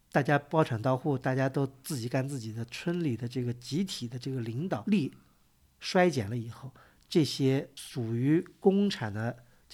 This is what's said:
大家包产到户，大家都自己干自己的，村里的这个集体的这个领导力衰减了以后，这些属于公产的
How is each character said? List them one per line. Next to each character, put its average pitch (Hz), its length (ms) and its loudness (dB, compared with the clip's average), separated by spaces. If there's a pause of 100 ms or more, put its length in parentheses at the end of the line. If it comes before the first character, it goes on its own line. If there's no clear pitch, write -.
(120)
大 147 100 4
家 143 160 2
包 156 240 0
产 120 200 -2
到 131 120 2
户， 135 220 -2
大 131 180 -2
家 135 140 2
都 139 180 0 (160)
自 156 140 -6
己 113 100 -6
干 135 220 -2
自 143 100 -6
己 110 140 -8
的， 117 140 -6
村 175 360 -4
里 131 140 0
的 143 100 -6
这 123 160 -4
个 120 120 -2
集 147 280 -4
体 190 240 -6
的 120 120 -10
这 135 120 -8
个 131 120 -4
领 120 260 -4
导 117 200 -4
力 190 260 2 (680)
衰 180 300 4
减 120 180 0
了 117 80 -4
以 117 140 -6
后， 127 200 -14 (380)
这 160 160 6
些 135 500 2
属 117 400 -6
于 147 320 4 (140)
公 196 300 6
产 107 200 -4
的 110 240 -4 (400)